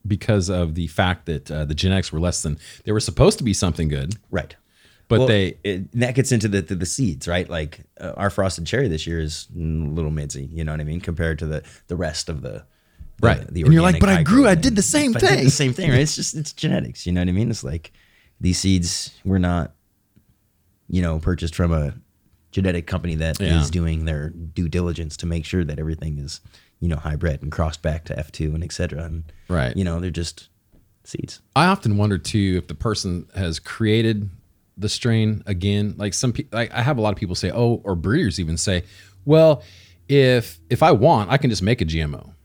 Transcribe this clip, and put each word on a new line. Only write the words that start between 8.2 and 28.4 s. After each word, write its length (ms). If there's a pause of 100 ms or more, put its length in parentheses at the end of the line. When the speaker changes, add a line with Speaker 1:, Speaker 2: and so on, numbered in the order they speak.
Speaker 2:
frosted 360
cherry 200
this 200
year 140
is 340
a 40
little 540
midsy, 400
you 100
know 100
what 80
I 40
mean? 160
Compared 400
to 60
the, 160 (260)
the 80
rest 320
of 140
the, 220 (540)
the, 80
Speaker 1:
Right. 260
Speaker 2:
the 120
Speaker 1:
And 80
you're 100
like, 140
Speaker 2:
organic 40
Speaker 1:
"But 100
I 120
grew, 220
I 60
Speaker 2:
hybrid 120
Speaker 1:
did 140
the 20
Speaker 2:
and 60
Speaker 1:
same 280
Speaker 2:
but 120
I 20
did 100
Speaker 1:
thing." 100
Speaker 2:
the 40
same 220
thing, 180
right? 100
It's 140
just, 220
it's 160
genetics, 520
you 80
know 80
what 80
I 40
mean? 180
It's 140
like, 280 (480)
these 200
seeds 500 (140)
were 160
not, 320 (1160)
you 140
know, 160
purchased 360
from 180
a 220 (580)
genetic 340
company 300
that 240
Speaker 1:
Yeah. 200
Speaker 2:
is 100
doing 360
their 240
due 380
diligence 500
to 80
make 180
sure 200
that 140
everything 400
is 220 (400)
you 80
know, 80
hybrid 460
and 100
crossed 300
back 240
to 120
F 140
two 220